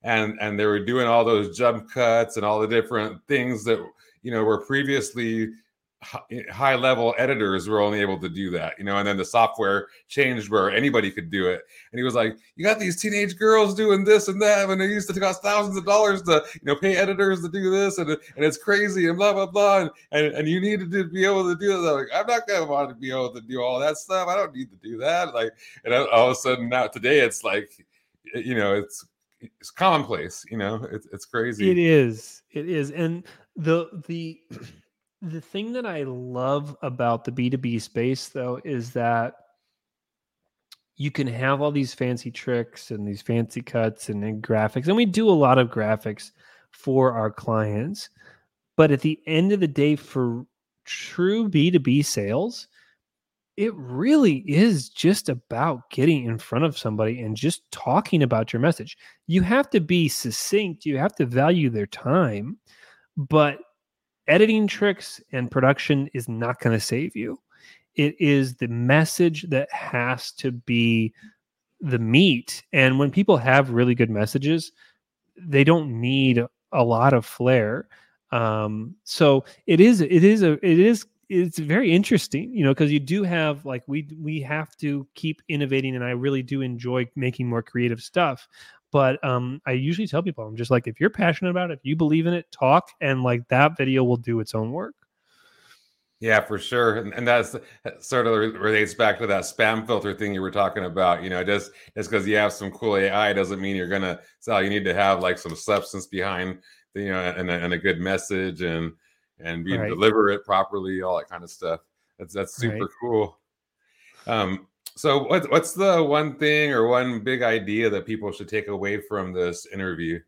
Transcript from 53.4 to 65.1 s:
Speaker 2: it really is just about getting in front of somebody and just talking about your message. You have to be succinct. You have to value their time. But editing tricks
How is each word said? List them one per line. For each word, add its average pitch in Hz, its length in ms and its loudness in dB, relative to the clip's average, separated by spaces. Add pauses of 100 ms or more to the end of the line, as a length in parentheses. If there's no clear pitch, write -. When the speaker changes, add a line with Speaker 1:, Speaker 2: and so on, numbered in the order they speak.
Speaker 2:
it 208 180 -2
really 160 640 2
is 160 500 2
just - 400 0
about 123 600 -4
getting 139 360 2
in 113 120 -4
front 131 280 -2
of 147 120 -4
somebody 110 440 -2
and 110 160 -6
just - 340 -4
talking 160 500 0
about 123 300 0
your 117 80 -4
message. - 380 -2 (300)
You 180 160 2
have 254 260 0
to 214 100 2
be 165 300 2
succinct. 180 760 -4
You 143 120 -2
have 170 180 -2
to 139 100 0
value 139 440 2
their 107 180 -4
time. 131 680 -2 (580)
But 147 440 2 (680)
editing 214 400 4
tricks - 540 -4 (100)